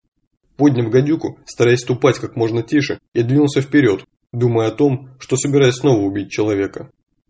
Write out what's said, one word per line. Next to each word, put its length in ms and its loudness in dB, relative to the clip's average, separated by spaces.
Подняв 340 2
гадюку, 560 0
стараясь 340 0
ступать 380 0
как 180 -12
можно 260 -2
тише, 380 -2
я 120 0
двинулся 360 0
вперед, 440 0
думая 360 0
о 40 -4
том, 460 -2
что 180 -4
собираюсь 400 2
снова 240 2
убить 300 -4
человека. 600 -4